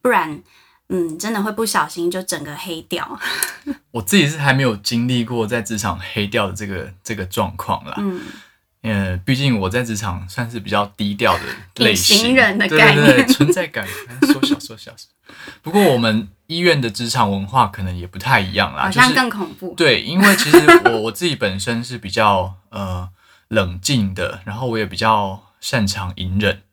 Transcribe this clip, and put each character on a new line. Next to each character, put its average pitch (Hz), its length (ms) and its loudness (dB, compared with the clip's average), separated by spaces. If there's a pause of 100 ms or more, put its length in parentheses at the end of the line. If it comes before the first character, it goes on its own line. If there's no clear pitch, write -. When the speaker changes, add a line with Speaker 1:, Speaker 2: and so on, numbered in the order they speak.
Speaker 1:
不 - 80 0
然， 165 320 0 (480)
嗯， 165 300 -4
真 220 140 -6
的 208 100 -4
会 214 80 -4
不 214 160 -4
小 165 220 0
心 170 200 -4
就 185 140 -4
整 165 220 -8
个 147 100 -12
黑 165 280 -12
掉。 - 360 -8 (320)
<laughs> - 400 -12
Speaker 2:
我 120 100 -6
自 196 160 0
己 151 120 4
是 151 100 -6
还 139 140 2
没 131 100 2
有 120 140 0
经 120 320 -2
历 123 160 0
过 117 200 -2
在 117 160 -4
职 110 160 -6
场 101 220 -4 (140)
黑 104 160 -2
掉 107 180 0
的 92 60 -6
这 98 160 -10
个， 85 240 -8 (100)
这 113 140 -8
个 98 80 -6
状 113 320 -4
况 - 280 -6
啦。 - 140 -12
Speaker 1:
嗯。 190 220 -6 (640)
Speaker 2:
呃， 98 320 -2 (120)
毕 131 100 2
竟 131 240 2
我 95 80 0
在 120 140 -2
职 113 120 -4
场 95 320 -6
算 120 240 -8
是 120 80 -8
比 101 120 -10
较 101 160 0 (100)
低 101 160 -2
调 101 240 2
的 - 480 -6
类 214 100 6
型。 202 220 2
Speaker 1:
隐 214 60 2
形 240 120 2
人 220 220 4
的 208 100 0
概 202 280 6
念。 - 20 4
Speaker 2:
对， - 200 8
对， 269 80 6
对， 254 100 4
存 147 180 4
在 175 140 0
感 104 200 -8 (360)
缩 277 200 2
小， 285 160 -2
缩 - 160 -14
小。 - 160 -20 (680)
不 156 100 -12
过 202 120 4
我 143 160 6
们 110 280 0 (200)
医 165 140 -6
院 160 200 4
的 120 80 0
职 113 220 -6
场 113 200 2
文 98 160 -2
化 120 200 4
可 95 160 -8
能 92 120 -4
也 87 120 -8
不 92 120 -14
太 123 220 2
一 95 140 -4
样 92 200 0
啦， 71 100 -2
Speaker 1:
好 - 60 0
像 247 220 4
更 254 160 2
恐 214 280 -6
怖。 185 180 -12
Speaker 2:
就 170 120 0
是、 131 60 6
对， 98 80 2
因 165 180 -2
为 196 180 6
其 147 140 0
实 339 80 10 (280)
我， 110 160 2
<laughs> - 20 -4
我 113 80 -4
自 - 140 -4
己 147 100 0
本 98 240 -2
身 117 240 -4
是 123 140 -10
比 101 120 -10
较， 95 440 2 (160)
呃， 92 360 -8 (420)
冷 92 340 -2
静 104 320 0
的， 92 320 -6
然 104 100 -8
后 127 100 -6
我 113 120 -2
也 107 80 -2
比 98 100 -12
较 104 460 0 (180)
擅 113 260 -2
长 95 300 -6
隐 92 220 -4
忍。 101 240 0 (100)